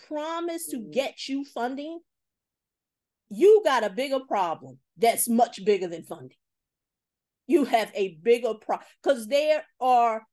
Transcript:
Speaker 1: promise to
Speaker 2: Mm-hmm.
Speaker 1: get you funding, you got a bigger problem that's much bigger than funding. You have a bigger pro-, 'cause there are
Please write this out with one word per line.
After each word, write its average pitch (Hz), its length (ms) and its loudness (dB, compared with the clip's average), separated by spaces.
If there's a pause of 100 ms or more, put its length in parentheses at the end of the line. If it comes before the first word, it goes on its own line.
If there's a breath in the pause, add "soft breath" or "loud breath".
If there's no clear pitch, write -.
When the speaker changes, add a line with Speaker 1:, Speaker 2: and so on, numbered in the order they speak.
Speaker 1:
promise 330 640 -8
to 294 80 -8
Speaker 2:
Mm-hmm. 202 140 -12
Speaker 1:
get 240 380 -6
you 277 160 -6
funding, 285 540 -8 (1300)
you 381 340 6
got 254 220 2
a 208 40 -2
bigger 262 300 -4
problem 160 600 -6 (180)
that's 208 320 2
much 226 340 2
bigger 190 240 2
than 165 160 -10
funding. 131 340 -18 (1080)
You 285 160 4
have - 300 0
a 190 280 -4
bigger 226 340 2
pro-, 208 240 -6 (220 loud breath)
'cause 233 260 0
there 302 360 0 (160)
are 233 540 2